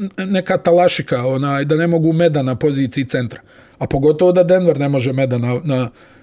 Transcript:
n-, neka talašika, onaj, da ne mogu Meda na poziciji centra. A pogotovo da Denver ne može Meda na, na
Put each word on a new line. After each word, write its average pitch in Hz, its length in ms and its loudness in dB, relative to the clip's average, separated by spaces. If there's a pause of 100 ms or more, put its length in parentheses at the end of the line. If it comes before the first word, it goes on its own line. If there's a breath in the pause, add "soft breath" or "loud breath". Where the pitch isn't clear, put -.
(160)
n-, 190 100 -6
neka 190 320 0
talašika, 170 680 2
onaj, 139 380 -2
da 151 120 0
ne 165 100 0
mogu 165 260 2
Meda 160 300 2
na 127 120 -2
poziciji 139 500 -2
centra. 127 360 -6 (380 soft breath)
A - 80 -6
pogotovo 151 460 2
da 180 120 4
Denver 175 340 2
ne 139 100 -2
može 135 240 0
Meda 127 260 -2
na, 123 260 -2
na 127 260 -2 (320 soft breath)